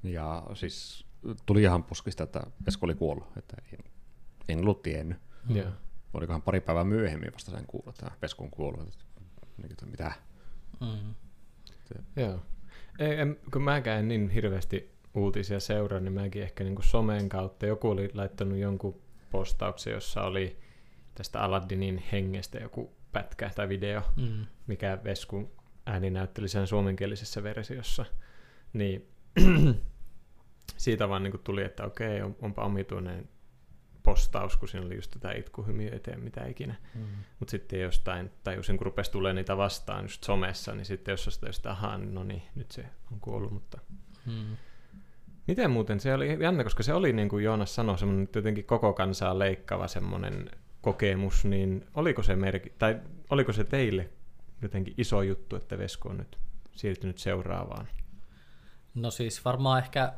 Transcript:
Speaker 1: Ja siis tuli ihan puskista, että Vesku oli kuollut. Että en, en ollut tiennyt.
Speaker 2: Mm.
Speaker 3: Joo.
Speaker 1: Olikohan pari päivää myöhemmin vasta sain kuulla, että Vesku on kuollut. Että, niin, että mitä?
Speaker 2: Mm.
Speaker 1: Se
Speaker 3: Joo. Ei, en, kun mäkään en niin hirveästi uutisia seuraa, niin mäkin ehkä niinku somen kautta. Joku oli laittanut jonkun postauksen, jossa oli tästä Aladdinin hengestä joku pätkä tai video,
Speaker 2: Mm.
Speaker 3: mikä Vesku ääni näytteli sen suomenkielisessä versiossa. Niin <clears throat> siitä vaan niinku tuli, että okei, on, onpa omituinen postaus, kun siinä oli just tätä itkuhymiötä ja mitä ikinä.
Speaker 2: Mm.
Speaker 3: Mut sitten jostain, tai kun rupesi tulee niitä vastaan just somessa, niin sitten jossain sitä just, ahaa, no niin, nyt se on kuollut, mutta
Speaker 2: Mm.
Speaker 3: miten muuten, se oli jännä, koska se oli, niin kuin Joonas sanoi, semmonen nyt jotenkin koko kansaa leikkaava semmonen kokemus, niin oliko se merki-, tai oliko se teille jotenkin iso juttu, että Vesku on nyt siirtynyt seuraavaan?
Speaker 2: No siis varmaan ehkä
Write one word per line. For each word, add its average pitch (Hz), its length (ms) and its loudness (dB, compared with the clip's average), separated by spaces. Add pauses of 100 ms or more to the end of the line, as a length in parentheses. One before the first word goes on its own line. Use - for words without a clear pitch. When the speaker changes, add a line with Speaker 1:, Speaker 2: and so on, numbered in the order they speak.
Speaker 1:
Ja 82 400 -4 (120)
siis - 520 -10 (400)
tuli 104 160 8
ihan 87 220 6
puskista, - 400 -6
että - 180 -6 (240)
Vesku - 200 -2
oli 82 80 2
kuollut. 73 320 -2 (100)
Että - 200 -14 (160)
en, - 120 -14 (640)
en 80 120 0
ollut 98 220 2
tiennyt. 78 360 -4 (300)
Speaker 2:
Mm. 113 80 2
Speaker 3:
Joo. 95 120 0 (460)
Speaker 1:
Olikohan 82 280 -2
pari 92 180 2
päivää 85 240 2
myöhemmin 92 480 0
vasta - 180 -14
sain - 160 -10
kuulla, - 240 -10
että 85 200 -12 (120)
Vesku - 220 -8
on 71 60 -10
kuollut. 71 380 -6
Että, - 160 -12 (540)
niin, 85 140 -14
että - 140 -14
mitä? - 260 -8 (680)
Speaker 2:
Mm. 107 340 -6 (720)
Speaker 1:
Se - 100 -14 (280)
Speaker 3:
Joo. 95 160 -2 (600)
Ei, 151 220 0
en, 147 160 0 (160)
kun 135 100 2
mäkään 131 360 2
en 107 100 2
niin 107 220 0
hirveästi 98 640 0 (220)
uutisia 98 460 0
seuraa, 104 400 0
niin 95 120 -2
mäkin 98 300 -4
ehkä 95 220 -6
niinku 95 180 -2
somen 107 460 6
kautta. 95 380 -2
Joku 107 240 2
oli 98 240 0
laittanut 98 440 -2
jonkun 98 420 -2 (300)
postauksen, 98 600 2
jossa 101 300 -2
oli 95 360 -2 (560)
tästä 107 280 -6
Aladdinin 95 600 0 (100)
hengestä 98 460 -2
joku - 340 -8 (200)
pätkä - 420 -4
tai 104 140 -2
video, 101 340 -2 (140)
Speaker 2:
Mm. 110 300 0 (200)
Speaker 3:
mikä 95 380 -2
Vesku 101 460 -6 (360)
ääni 95 240 0
näytteli 95 380 -4
sen 98 180 0
suomenkielisessä 101 760 0
versiossa. 113 640 0 (680)
Niin 98 360 -2 (280)
<clears throat> 156 400 12 (1000)
siitä 107 320 2
vaan 95 140 0
niinku 98 160 -4
tuli, 98 260 -4
että 98 200 -8
okei, 104 380 -4
on, 101 200 -6
onpa 107 220 -4
omituinen 95 640 -4 (760)
postaus, 95 540 8
kun - 120 6
siinä 92 180 -6
oli 90 80 -6
just - 160 -8
tätä - 220 -6
itkuhymiötä 104 800 -4
ja - 80 -10
mitä 117 280 -10
ikinä. 127 280 -8 (200)
Speaker 2:
Mm. 117 60 -8 (400)
Speaker 3:
Mut - 80 -6
sitten 95 320 -6
jostain, 90 500 2 (140)
tai 92 120 -4
kun 98 300 2
rupesi 98 260 -2
tulee 95 200 0
niitä 95 240 0
vastaan 98 480 -2
just - 200 -12
somessa, 98 500 0
niin 101 100 -8
sitten 98 280 -6
jossain 98 200 0
sitä - 140 -2
just, 101 200 -2
ahaa, 104 320 -4
no 98 260 -6
niin, 98 180 -6 (120)
nyt 131 160 -8
se 120 140 -12 (280)
on 104 80 -8
kuollut, 104 320 -4
mutta - 260 -6 (480)
Speaker 2:
Mm. 110 300 -6 (880)
Speaker 3:
miten 190 240 4
muuten, 107 300 2
se 135 140 2
oli 143 280 0
jännä, 160 220 4
koska - 180 4
se 135 120 4
oli, 170 180 6
niin 107 160 4
kuin 104 160 2
Joonas 107 300 2
sanoi, 107 240 2
semmonen 98 220 4
nyt 98 140 -2
jotenkin 104 300 0
koko 110 280 4
kansaa 95 460 2
leikkaava 95 500 0
semmonen 95 600 -4 (300)
kokemus, 98 640 4
niin 98 500 4
oliko 151 280 2
se 98 140 8
merki-, 95 420 0
tai 113 220 4 (300)
oliko 135 220 4
se 107 120 4
teille 127 460 2 (520)
jotenkin 98 360 -2
iso 107 240 4
juttu, 95 340 0
että 92 220 -6
Vesku 98 300 -6
on 95 80 -6
nyt - 220 -8 (340)
siirtynyt 95 460 -4
seuraavaan? 92 720 -4 (1040)
Speaker 2:
No 117 160 -2
siis 117 340 -4
varmaan 131 380 4
ehkä 131 360 0